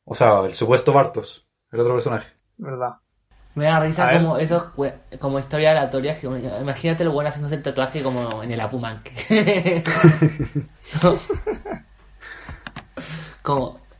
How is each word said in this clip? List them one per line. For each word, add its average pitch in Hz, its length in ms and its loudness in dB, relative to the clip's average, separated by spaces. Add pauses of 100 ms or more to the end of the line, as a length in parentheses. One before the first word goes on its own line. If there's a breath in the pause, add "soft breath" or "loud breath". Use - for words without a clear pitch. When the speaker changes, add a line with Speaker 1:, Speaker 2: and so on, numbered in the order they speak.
Speaker 1:
O - 100 -10
sea, 107 300 6
el - 100 -4
supuesto 123 380 4
Bartos, - 540 0 (240)
el 113 100 -6
otro 120 140 2
personaje. 117 340 -2 (280)
Speaker 2:
Verdad. 127 380 -8 (600)
Speaker 3:
Me 147 80 -2
da 160 160 4
risa 156 260 0
Speaker 2:
A 127 60 4
ver. 170 100 4
Speaker 3:
como 160 160 0
esos 165 280 -2 (100)
we-, 139 180 -4 (240)
como 139 220 -4
historias 156 320 2
aleatorias 139 480 0
que, 143 60 -10 (340)
imagínate 160 420 -2
el 170 60 2
weón 147 180 0
haciéndose 147 300 -4
el 139 60 -8
tatuaje 135 400 -4
como 120 400 -4
en 120 100 -8
el 117 80 -4
Apumanque. 165 1200 0
<laughs> - 0 - (3500 loud breath)
Como, 139 380 -2 (200)